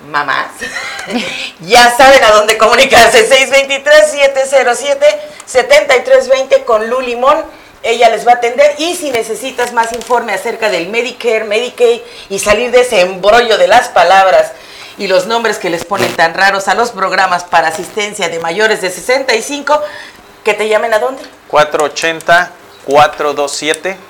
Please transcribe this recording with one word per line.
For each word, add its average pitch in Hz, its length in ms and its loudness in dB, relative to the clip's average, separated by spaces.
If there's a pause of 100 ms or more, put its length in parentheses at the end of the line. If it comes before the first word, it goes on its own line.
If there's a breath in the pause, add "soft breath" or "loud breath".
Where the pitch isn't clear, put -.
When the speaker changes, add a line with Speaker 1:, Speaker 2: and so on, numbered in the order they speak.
Speaker 1:
mamás, 139 380 -4 (100)
<laughs> - 1000 -10
ya 240 360 4
saben 269 280 6
a 220 80 4
dónde 214 260 2
comunicarse, 233 680 4
seis 269 240 2
veintitrés, 277 600 4
siete 269 380 0
cero 254 260 2
siete, 277 300 -2 (400 loud breath)
setenta 277 500 2
y 247 80 2
tres 262 260 2
veinte 269 340 2
con 320 260 0
Luli 254 260 -4
Mon, 294 280 0 (400 loud breath)
ella 233 260 2
les 214 160 -4
va 240 60 4
a 240 40 6
atender. 247 440 0
Y 339 160 -4
si 294 160 -8
necesitas 240 600 -6
más 233 200 -2
informe 233 400 -4
acerca 220 360 -4
del 175 200 -4
Medicare, 233 540 -4
Medicaid 233 580 -2 (280 loud breath)
y 196 100 -6
salir 220 320 0
de 247 100 4
ese 233 200 0
embrollo 196 580 2
de 180 80 4
las 240 220 4
palabras 180 640 2 (440 loud breath)
y 202 100 -8
los 185 180 0
nombres 226 320 -4
que 180 120 -6
les 165 160 -6
ponen - 300 -4
tan 165 180 0
raros 196 340 0
a 190 80 0
los 233 160 -2
programas 185 520 -2
para 165 260 0
asistencia 190 600 -6
de 165 100 -6
mayores 185 420 -2
de 180 100 -4
sesenta 254 420 -2
y 226 80 -2
cinco, 285 400 -4 (600 loud breath)
que 214 100 0
te 208 140 -4
llamen 220 260 0
¿a 214 60 0
dónde? 262 220 -4 (260)
Speaker 2:
Cuatro 151 380 0
ochenta, 165 680 -2 (340)
cuatro 147 480 2
dos 139 180 -4
siete 165 460 -6 (120)